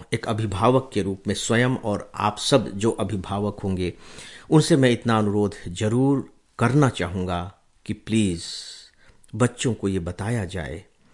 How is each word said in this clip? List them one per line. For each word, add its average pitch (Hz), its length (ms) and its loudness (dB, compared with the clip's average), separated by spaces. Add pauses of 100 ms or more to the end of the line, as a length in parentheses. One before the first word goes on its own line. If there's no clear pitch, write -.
(140)
एक - 140 -6
अभिभावक 110 640 0
के 104 80 0
रूप 95 260 -4
में 98 80 0
स्वयं 120 340 2
और 104 460 -4
आप 104 220 -2
सब - 320 2
जो 101 220 0
अभिभावक 101 680 -4
होंगे, 90 340 -2 (560)
उनसे 156 260 6
मैं 131 160 6
इतना 113 260 2
अनुरोध 104 380 2 (120)
जरूर 117 680 0 (260)
करना 123 300 4
चाहूँगा 90 640 -4 (340)
कि 107 80 -4
प्लीज 104 500 0 (920)
बच्चों 120 380 0
को 101 140 -4
ये 95 120 0
बताया 95 460 -4
जाए 85 400 -8 (280)